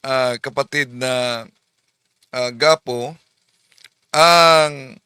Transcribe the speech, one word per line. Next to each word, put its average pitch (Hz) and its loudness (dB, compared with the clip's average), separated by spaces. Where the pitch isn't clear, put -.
ah, 127 -2
kapatid 139 -6
na, 123 -6
ah, 123 -8
Gapo 135 -4
ang 156 4